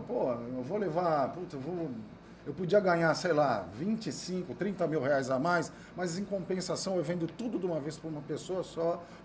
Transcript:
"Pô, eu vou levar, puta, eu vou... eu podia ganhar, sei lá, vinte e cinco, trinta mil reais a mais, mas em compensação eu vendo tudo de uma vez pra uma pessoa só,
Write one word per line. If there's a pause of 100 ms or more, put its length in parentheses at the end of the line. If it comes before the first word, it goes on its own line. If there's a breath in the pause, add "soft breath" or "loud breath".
"Pô,
eu
vou
levar,
puta,
eu
vou... (560 loud breath)
eu
podia
ganhar,
sei
lá,
vinte
e
cinco,
trinta
mil
reais
a
mais, (260 loud breath)
mas
em
compensação
eu
vendo
tudo
de
uma
vez
pra
uma
pessoa
só, (240 loud breath)